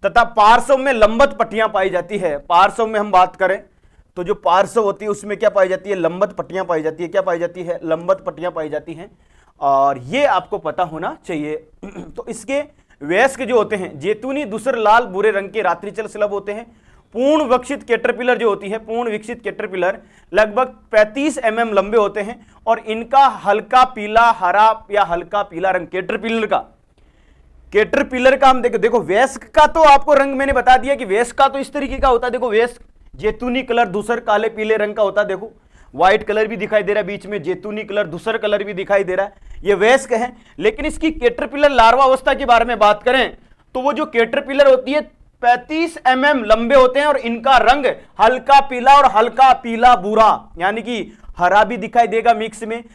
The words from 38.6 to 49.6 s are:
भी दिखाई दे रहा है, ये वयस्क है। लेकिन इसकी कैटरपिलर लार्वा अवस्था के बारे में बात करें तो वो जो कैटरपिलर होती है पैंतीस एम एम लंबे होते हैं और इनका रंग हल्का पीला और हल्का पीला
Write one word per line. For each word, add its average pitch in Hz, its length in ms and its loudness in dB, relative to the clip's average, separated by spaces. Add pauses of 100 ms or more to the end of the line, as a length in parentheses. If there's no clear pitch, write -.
भी 202 100 -10
दिखाई 196 300 -2
दे 180 100 -6
रहा 190 120 -2
है, - 360 -18
ये 190 140 2
वयस्क 240 380 2
है। 240 180 -2 (260)
लेकिन 220 280 -2
इसकी 311 260 -4
कैटरपिलर 277 600 -2
लार्वा 240 320 4
अवस्था 262 300 2
के 269 120 -6
बारे 233 180 4
में 233 140 -6
बात 208 240 4
करें 247 340 0 (380)
तो 254 60 -4
वो 269 140 0
जो - 140 -4
कैटरपिलर 269 600 0
होती 254 240 2
है 294 80 0 (420)
पैंतीस 302 540 -2 (100)
एम 254 200 2
एम 285 180 0
लंबे 226 300 2
होते 262 260 6
हैं 294 60 0
और 285 140 2
इनका 233 400 0
रंग 247 260 2 (340)
हल्का 254 420 4
पीला 254 320 4
और 277 180 6
हल्का 254 420 4
पीला 240 420 2